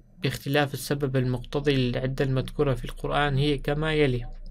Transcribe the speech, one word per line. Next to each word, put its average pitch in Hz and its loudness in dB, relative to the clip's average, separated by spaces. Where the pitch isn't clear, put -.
باختلاف 139 0
السبب 139 -2
المقتضي 131 0
للعدة 131 0
المذكورة 135 0
في 117 -4
القرآن 143 0
هي 143 2
كما 151 0
يلي: 131 2